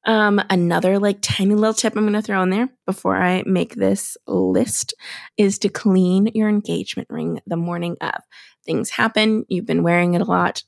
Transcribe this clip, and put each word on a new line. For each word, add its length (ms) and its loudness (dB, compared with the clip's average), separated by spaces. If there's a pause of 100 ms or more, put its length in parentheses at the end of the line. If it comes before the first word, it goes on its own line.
Um, 440 4
another, 500 2
like, 220 0
tiny 340 0
little 180 2
tip 220 -2
I'm 100 0
gonna 160 0
throw 220 -2
in 60 2
there 200 0 (160)
before 300 -2
I 300 2
make 300 -2
this 420 -2 (100)
list 680 0 (440)
is 220 2
to 100 0
clean 680 2
your 140 2
engagement 600 -4
ring 380 -6
the 100 -4
morning 440 -4
of. 200 -8 (440)
Things 240 -4
happen, 580 0
you've 180 -4
been 180 0
wearing 320 2
it 60 2
a 40 0
lot 420 0